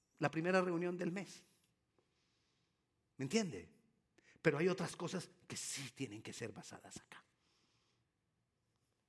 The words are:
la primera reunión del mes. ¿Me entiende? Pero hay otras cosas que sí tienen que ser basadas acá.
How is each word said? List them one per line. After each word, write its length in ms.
la 120
primera 300
reunión 360
del 140
mes. 320
¿Me 80
entiende? 420
Pero 160
hay 120
otras 260
cosas 340
que 120
sí 360
tienen 280
que 100
ser 220
basadas 440
acá. 240